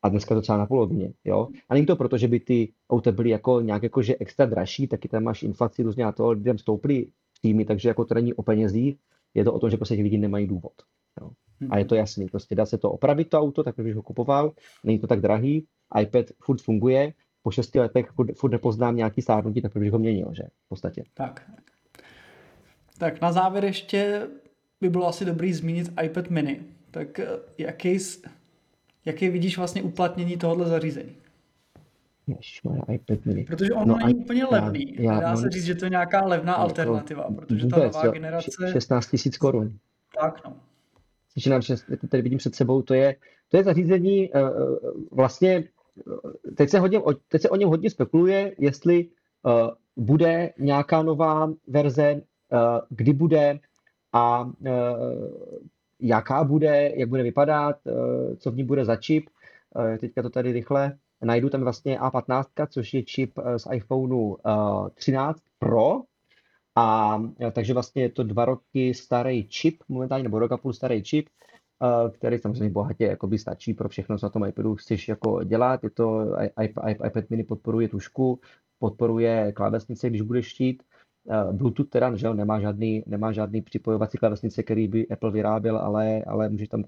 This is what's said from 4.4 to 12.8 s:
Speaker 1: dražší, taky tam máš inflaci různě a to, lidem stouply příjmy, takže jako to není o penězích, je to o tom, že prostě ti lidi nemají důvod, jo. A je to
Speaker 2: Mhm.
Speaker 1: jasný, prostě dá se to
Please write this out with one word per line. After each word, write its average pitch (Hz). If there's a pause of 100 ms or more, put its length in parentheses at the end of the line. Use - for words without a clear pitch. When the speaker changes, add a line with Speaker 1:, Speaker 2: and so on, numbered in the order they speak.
Speaker 1:
dražší, 107
taky -
tam 110
máš 113
inflaci 113
různě 113
a 104
to, 117
lidem 110
stouply 123 (260)
příjmy, 107
takže 107
jako 113
to 117
není 117
o 110
penězích, 110 (360)
je 107
to 113
o -
tom, 117
že 110
prostě 110
ti 104
lidi 104
nemají 101
důvod, 92 (480)
jo. - (400)
A 101
je 101
to 117
Speaker 2:
Mhm. 110
Speaker 1:
jasný, 104
prostě 101
dá 107
se 107
to 101